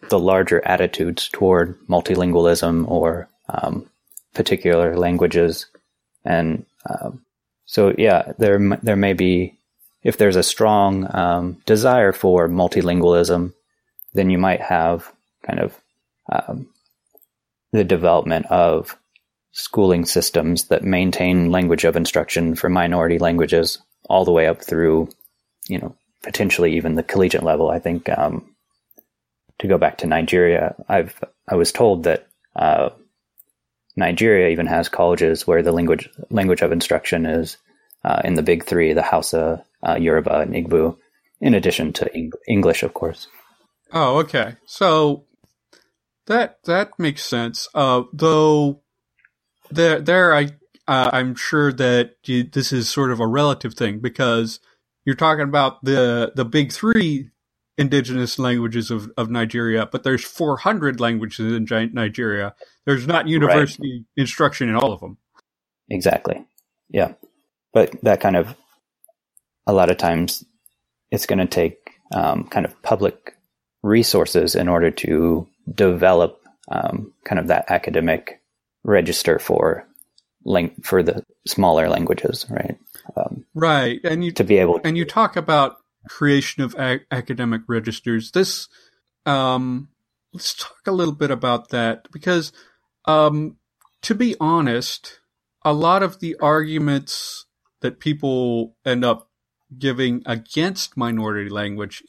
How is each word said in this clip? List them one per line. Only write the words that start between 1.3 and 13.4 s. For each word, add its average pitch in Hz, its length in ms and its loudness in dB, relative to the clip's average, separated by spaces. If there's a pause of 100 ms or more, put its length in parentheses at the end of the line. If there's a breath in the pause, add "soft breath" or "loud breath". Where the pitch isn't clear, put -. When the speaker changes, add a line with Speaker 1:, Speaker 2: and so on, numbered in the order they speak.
Speaker 1:
multilingualism 85 1000 2
or, 82 400 -2 (200)
um, - 400 -6 (440)
particular 85 640 2
languages. 85 720 0 (580)
And, 80 400 -2 (240)
um, - 340 -10 (420)
so, 98 320 4
yeah, 101 400 2
there, 104 180 4
m-, 101 260 2
there 107 140 0
may 98 180 2
be, 92 440 0 (460)
if 117 140 0
there's 101 180 4
a 92 80 4
strong, 101 720 2
um, 87 500 -2
desire 110 480 4
for 90 360 2
multilingualism, 87 1040 2 (600)